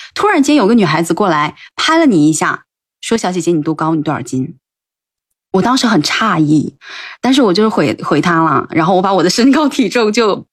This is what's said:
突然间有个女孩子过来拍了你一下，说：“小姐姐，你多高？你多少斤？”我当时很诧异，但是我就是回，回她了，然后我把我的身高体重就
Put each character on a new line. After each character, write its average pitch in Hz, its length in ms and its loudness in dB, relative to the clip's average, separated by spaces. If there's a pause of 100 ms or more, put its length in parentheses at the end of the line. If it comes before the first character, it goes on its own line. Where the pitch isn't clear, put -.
(140)
突 403 140 -2
然 349 160 2
间 294 140 2
有 202 100 2
个 226 60 4
女 220 100 4
孩 160 180 0
子 165 120 -4
过 202 160 0
来 151 260 -2 (220)
拍 320 200 0
了 330 80 4
你 160 240 4
一 156 40 2
下， - 320 -4 (340)
说 - 180 -4
：“小 196 140 -4
姐 180 80 -4
姐， 170 140 0
你 156 80 0
多 160 120 -4
高？ 160 220 -2
你 147 80 -4
多 151 100 -4
少 - 80 -8
斤？” 131 360 -8 (960)
我 185 80 2
当 240 160 0
时 254 100 0
很 190 160 2
诧 208 340 -2
异， 151 380 0 (460)
但 254 120 0
是 277 80 4
我 202 120 2
就 208 100 2
是 220 60 2
回， - 340 -2
回 - 160 0
她 165 240 0
了， 147 280 -2
然 160 140 0
后 190 80 2
我 185 80 2
把 196 120 0
我 180 100 2
的 175 60 2
身 226 240 2
高 302 160 2
体 247 180 -2
重 214 240 0
就 214 420 -2